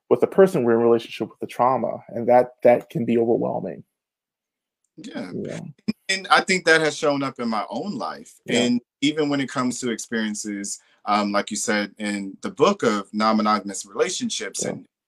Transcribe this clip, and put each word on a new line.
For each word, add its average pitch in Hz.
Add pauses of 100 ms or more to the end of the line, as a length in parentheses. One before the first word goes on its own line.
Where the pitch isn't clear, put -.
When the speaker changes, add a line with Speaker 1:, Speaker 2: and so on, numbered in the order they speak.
Speaker 1:
with 120
the 117
person, 185
we're 117
in 117
relationship 117
with -
the 113
trauma, 120
and 113
that, 123
that 120
can 120
be 117
overwhelming. 117 (1160)
Speaker 2:
Yeah. 262
Speaker 1:
Yeah. - (500)
Speaker 2:
And 190
I 160
think 185
that 160
has 151
shown 143
up 131
in 117
my 104
own 151
life. 78 (100)
Speaker 1:
Yeah. 120
Speaker 2:
And 123 (200)
even 151
when 143
it 127
comes 127
to 127
experiences, 107 (260)
um, 104
like 101
you 104
said 104
in 101
the 98
book, 196
of 104
non-monogamous 107
relationships 113
Speaker 1:
Yeah. -
Speaker 2:
and - (220)